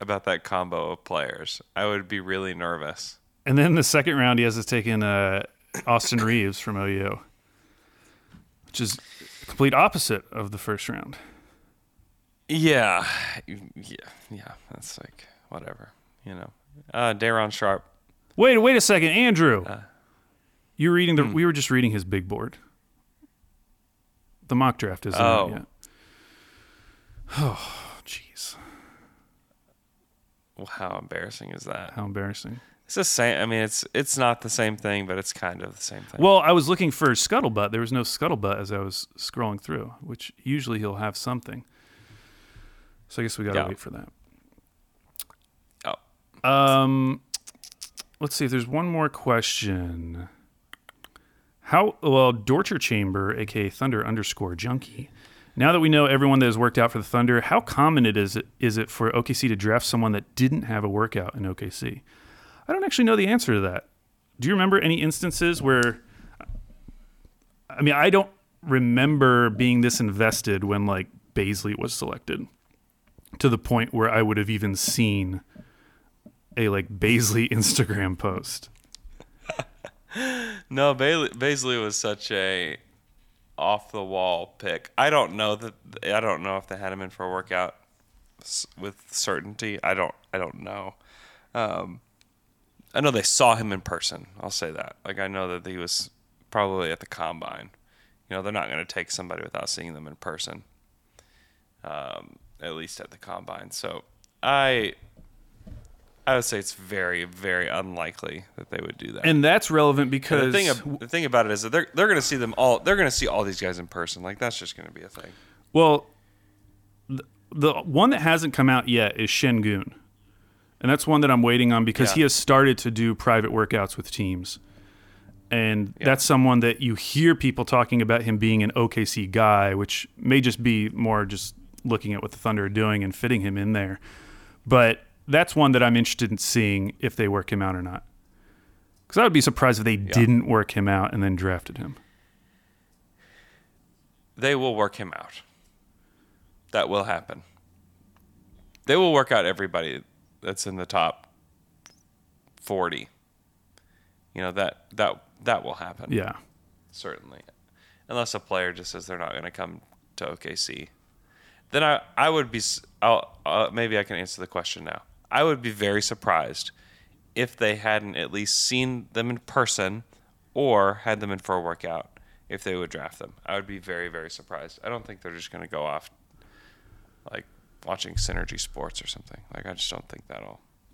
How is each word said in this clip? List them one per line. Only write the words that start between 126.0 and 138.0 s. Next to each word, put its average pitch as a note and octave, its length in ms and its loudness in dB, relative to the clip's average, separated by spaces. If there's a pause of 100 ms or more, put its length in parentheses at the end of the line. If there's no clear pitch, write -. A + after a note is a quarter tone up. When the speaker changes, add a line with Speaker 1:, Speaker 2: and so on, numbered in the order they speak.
Speaker 1:
Yeah. - 60 0
Speaker 2:
that's C3+ 180 4
someone C3 340 6
that A#2 220 2
you A#2+ 160 0
hear D#3+ 400 4
people B2+ 280 0
talking A#2+ 380 2
about A#2 200 2
him A2+ 140 0
being A2 280 4
an G#2+ 100 0
O A#2 140 2
K A2 160 0
C G2 240 -4
guy, G2+ 480 4
which - 400 -4
may C3 240 4
just B2 200 0
be A2 280 2
more A2 360 0
just G2 300 -8 (300)
looking G#2+ 300 -2
at G2+ 80 -6
what G#2 100 -8
the - 40 -18
Thunder G#2+ 280 -2
are G2 40 -2
doing G#2 360 0
and F#2+ 100 -6
fitting A#2 280 0
him G2 140 -2
in G2+ 180 0
there. F#2+ 260 -4 (640)
But A#2 380 4 (240)
that's D#3 260 2
one D3 160 6
that B2 140 6
I'm A#2 120 6
interested A#2 360 2
in G#2 60 -4
seeing G2+ 600 0
if A#2+ 160 -4
they G#2+ 140 0
work G2 240 -2
him G2+ 100 -2
out F#2+ 140 -2
or F2+ 60 -6
not. F#2 220 -10 (1040)